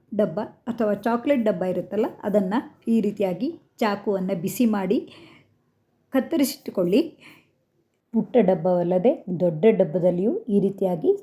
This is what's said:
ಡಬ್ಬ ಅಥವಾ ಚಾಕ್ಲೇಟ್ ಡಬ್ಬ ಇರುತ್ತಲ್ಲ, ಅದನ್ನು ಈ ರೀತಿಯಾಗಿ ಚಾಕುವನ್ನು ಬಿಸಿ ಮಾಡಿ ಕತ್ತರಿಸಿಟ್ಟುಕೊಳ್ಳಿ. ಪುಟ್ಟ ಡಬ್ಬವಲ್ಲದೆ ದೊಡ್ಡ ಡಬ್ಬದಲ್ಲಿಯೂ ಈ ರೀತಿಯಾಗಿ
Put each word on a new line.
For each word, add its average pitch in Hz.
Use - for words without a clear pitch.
ಡಬ್ಬ 196
ಅಥವಾ 220
ಚಾಕ್ಲೇಟ್ 240
ಡಬ್ಬ 185
ಇರುತ್ತಲ್ಲ, 185
ಅದನ್ನು 202
ಈ 226
ರೀತಿಯಾಗಿ 202
ಚಾಕುವನ್ನು 196
ಬಿಸಿ 233
ಮಾಡಿ 208
ಕತ್ತರಿಸಿಟ್ಟುಕೊಳ್ಳಿ. 254
ಪುಟ್ಟ 220
ಡಬ್ಬವಲ್ಲದೆ 180
ದೊಡ್ಡ 165
ಡಬ್ಬದಲ್ಲಿಯೂ 180
ಈ 202
ರೀತಿಯಾಗಿ 190